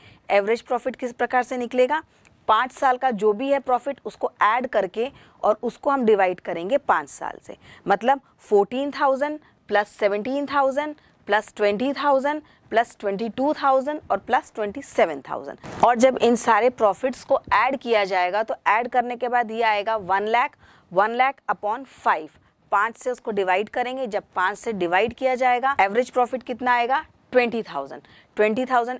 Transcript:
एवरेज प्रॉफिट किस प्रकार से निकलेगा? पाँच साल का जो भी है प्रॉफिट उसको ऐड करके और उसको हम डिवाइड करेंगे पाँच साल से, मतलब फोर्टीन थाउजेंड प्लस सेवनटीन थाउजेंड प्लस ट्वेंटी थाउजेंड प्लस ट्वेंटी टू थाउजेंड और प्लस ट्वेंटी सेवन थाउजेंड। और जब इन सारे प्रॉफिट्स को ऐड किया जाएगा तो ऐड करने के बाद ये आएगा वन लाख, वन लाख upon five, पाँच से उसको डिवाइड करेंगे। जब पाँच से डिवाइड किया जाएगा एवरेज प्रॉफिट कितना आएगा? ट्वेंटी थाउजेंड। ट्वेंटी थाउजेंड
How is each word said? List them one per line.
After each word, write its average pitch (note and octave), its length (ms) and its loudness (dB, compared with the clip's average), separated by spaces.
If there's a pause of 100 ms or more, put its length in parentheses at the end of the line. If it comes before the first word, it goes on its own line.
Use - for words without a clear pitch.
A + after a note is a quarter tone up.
(300)
एवरेज G3+ 320 2
प्रॉफिट B3 340 -4
किस A#3+ 180 -8
प्रकार B3 300 0
से B3+ 140 -6
निकलेगा? B3+ 440 0 (460)
पाँच A#3+ 240 4
साल B3+ 260 0
का C4 140 0
जो G#3+ 220 2
भी C#4 180 -2
है C#4 80 2
प्रॉफिट B3+ 460 -4
उसको - 260 -6 (120)
ऐड B3 240 2
करके G#3+ 420 -2 (340)
और - 200 2
उसको B3 260 -4
हम C4+ 160 0
डिवाइड F#3+ 340 2
करेंगे F#3 380 -4
पाँच F3 320 0
साल - 340 -12
से, - 140 -18 (300)
मतलब A3+ 340 2 (180)
फोर्टीन B3 520 0 (100)
थाउजेंड D4 380 0 (280)
प्लस G#3 320 -2
सेवनटीन G#3+ 540 -2
थाउजेंड C#4+ 420 0 (320)
प्लस G#3 300 0
ट्वेंटी G#3 360 0
थाउजेंड C#4+ 480 0 (280)
प्लस A3+ 300 0
ट्वेंटी G3+ 300 -4
टू C4+ 240 -2
थाउजेंड C#4 460 0 (120)
और G3 60 0
प्लस - 380 -2
ट्वेंटी G#3 260 -6
सेवन D#3+ 480 0
थाउजेंड। C#3 280 -10 (280)
और A#3+ 100 4
जब B3+ 260 4
इन A#3 140 4
सारे A3+ 340 2
प्रॉफिट्स B3 540 -2
को C4+ 160 0 (140)
ऐड B3 280 2
किया A3+ 240 2
जाएगा F#3 380 0
तो - 120 -6 (120)
ऐड A3+ 240 2
करने B3 240 0
के A#3+ 140 -4
बाद A#3+ 220 0
ये A3+ 120 -4
आएगा G#3+ 320 0
वन G3 320 -2
लाख, A#3+ 280 0 (360)
वन G3 200 2
लाख B3+ 300 0 (100)
upon G#3+ 340 -6 (200)
five, D#3+ 240 0 (420)
पाँच G#3+ 260 0
से B3+ 140 -6
उसको A#3+ 200 -8
डिवाइड G3 380 0
करेंगे। B3+ 380 -4
जब G3 160 -6 (120)
पाँच F#3+ 220 -2
से A#3 160 -8
डिवाइड F#3 400 0
किया C4 220 -2
जाएगा B3 440 0
एवरेज A3 300 0
प्रॉफिट B3 340 -2
कितना B3 300 -2
आएगा? B3 300 0 (280)
ट्वेंटी A#3+ 320 2
थाउजेंड। C#3 380 -10 (340)
ट्वेंटी A3 300 2
थाउजेंड B3 340 0